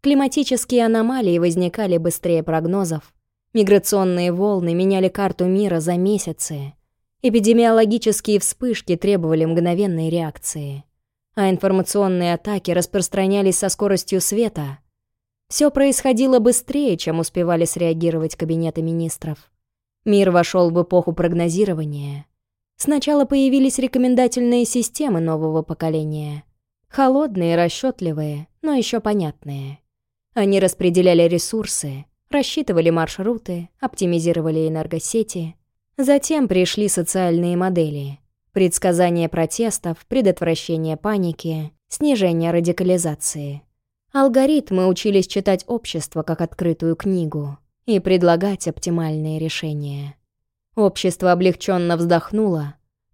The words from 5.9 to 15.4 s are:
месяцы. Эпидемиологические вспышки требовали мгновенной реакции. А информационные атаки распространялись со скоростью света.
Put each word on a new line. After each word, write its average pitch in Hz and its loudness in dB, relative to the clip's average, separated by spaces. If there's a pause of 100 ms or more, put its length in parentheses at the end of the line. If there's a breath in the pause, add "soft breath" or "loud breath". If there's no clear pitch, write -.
месяцы. 170 -4 (480)
Эпидемиологические 226 4
вспышки 202 -4
требовали 165 0
мгновенной 170 0
реакции. 151 -6 (520)
А 196 0
информационные 185 0
атаки 190 -4
распространялись 190 0
со 196 -2
скоростью 196 -2
света. 170 -4 (720)